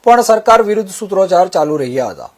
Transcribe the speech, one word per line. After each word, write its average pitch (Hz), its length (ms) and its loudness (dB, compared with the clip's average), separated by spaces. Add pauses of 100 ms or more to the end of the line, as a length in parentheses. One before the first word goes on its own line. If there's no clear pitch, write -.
પણ 240 180 4
સરકાર 226 400 2
વિરુદ્ધ 208 280 -4
સૂત્રોચ્ચાર 190 580 0
ચાલુ 151 300 -2
રહ્યા 127 280 -4
હતા. 85 320 -14